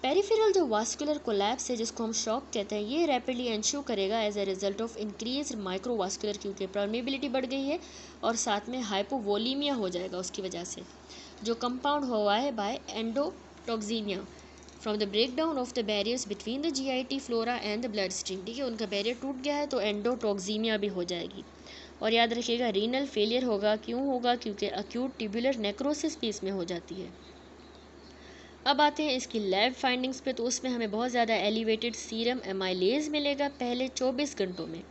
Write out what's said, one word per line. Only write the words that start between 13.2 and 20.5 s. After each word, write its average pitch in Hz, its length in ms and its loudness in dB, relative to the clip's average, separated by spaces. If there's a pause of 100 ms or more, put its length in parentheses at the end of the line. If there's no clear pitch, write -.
from 214 160 0
the 208 160 2
breakdown 262 480 2
of 247 100 -6
the 226 140 0
barriers 214 400 0
between 240 400 -4
the 294 80 0
G 269 160 -2
I 254 160 0
T 269 220 -2
flora 233 360 0
and 214 200 -2
the 214 100 -4
bloodstream। 190 500 -2
ठीक 233 120 -6
है, 277 60 -2
उनका 226 220 -2
barrier 208 360 0
टूट 262 200 -4
गया 285 140 0
है 294 120 0
तो 262 140 0
endotoxemia 214 960 0